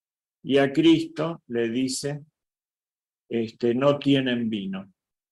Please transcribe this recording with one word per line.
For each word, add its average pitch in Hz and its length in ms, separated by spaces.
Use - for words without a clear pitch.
Y 135 160
a 139 140
Cristo 160 760
le 117 220
dice, 131 560
este, 117 460
"No 139 240
tienen 131 500
vino". 95 420